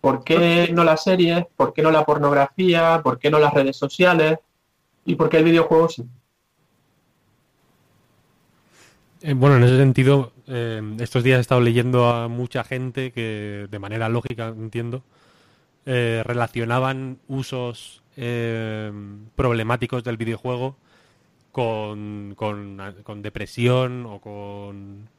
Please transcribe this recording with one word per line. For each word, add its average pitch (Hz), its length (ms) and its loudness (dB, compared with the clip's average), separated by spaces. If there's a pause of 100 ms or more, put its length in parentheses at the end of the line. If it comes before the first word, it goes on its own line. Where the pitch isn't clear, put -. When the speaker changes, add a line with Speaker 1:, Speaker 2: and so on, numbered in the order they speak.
Speaker 1:
¿Por 135 220 0
qué 170 500 4
no 170 120 4
las 156 180 4
series? 175 420 2 (120)
¿Por 135 160 0
qué 151 100 -2
no 156 80 4
la 156 140 4
pornografía? 160 960 2
¿Por 131 160 -2
qué 147 120 0
no 151 80 4
las 147 140 4
redes 135 240 2
sociales? 156 640 2 (680)
¿Y 175 120 -2
por 160 120 2
qué 160 100 4
el 160 60 6
videojuego 165 440 6
sí? 123 160 -8 (3250)
Speaker 2:
Eh, 151 140 -2
bueno, 135 220 6
en 120 80 8
ese 127 120 6
sentido, 135 560 4 (140)
eh, 117 340 -6 (200)
estos 120 240 -2
días 131 140 4
he - 20 2
estado 123 200 2
leyendo 120 480 2
a 117 200 -2
mucha 120 340 -6
gente 131 480 -8
que, 104 580 -8
de 104 120 -12
manera 110 280 -6
lógica, 117 380 -4
entiendo, 117 560 -8 (840)
eh, 120 400 -2
relacionaban 127 1000 -4
usos, 127 760 -10 (140)
eh, 113 760 -6 (420)
problemáticos 120 680 -2
del 117 120 -6
videojuego 123 600 -6 (760)
con, 104 840 -6
con, 104 440 -8 (220)
con 104 200 -16
depresión 123 840 -4
o 101 140 -16
con 101 880 -16 (100)